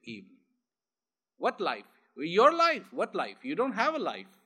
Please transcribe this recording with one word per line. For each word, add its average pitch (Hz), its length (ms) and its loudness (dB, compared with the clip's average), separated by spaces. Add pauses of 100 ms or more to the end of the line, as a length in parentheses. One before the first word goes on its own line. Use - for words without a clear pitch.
evening. 101 320 -16 (1000)
What 240 240 -2
life? 120 240 -4 (280)
Your 190 380 4
life. 330 400 0
What 247 220 -4
life? 117 280 -6
You 131 120 -6
don't 262 180 -2
have 247 220 0
a 311 40 -4
life. 110 280 -6 (200)